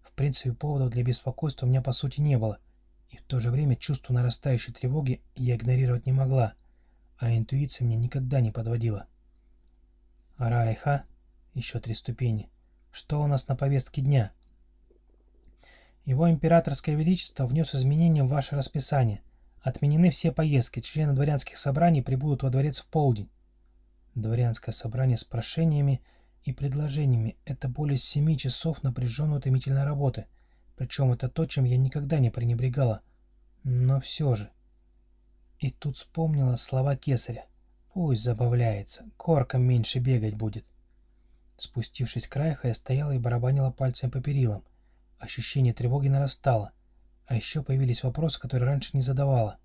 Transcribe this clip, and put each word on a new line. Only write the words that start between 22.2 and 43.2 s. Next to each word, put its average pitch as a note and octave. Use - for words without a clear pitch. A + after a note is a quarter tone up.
во C3+
дворец C3+
в -
полдень». B2+
Дворянское A2+
собрание A#2+
с -
прошениями C#3+
и C#3
предложениями — C#3
это C3
более C#3+
семи D3
часов D3
напряжённой C3
утомительной C3+
работы. C#3+
Причём B2+
это B2
то, D#3+
чем C3+
я B2
никогда C#3+
не B2
пренебрегала. A#2+
Но B2+
всё C#3
же... G#2
И C#3
тут C3+
вспомнила C#3+
слова C3
кесаря. A#2+
«Пусть D3
забавляется, A#2+
корком C3+
меньше B2
бегать A#2+
будет». A2
Спустившись -
к -
Райху, C#3+
я A#2
стояла C#3+
и C3
барабанила B2+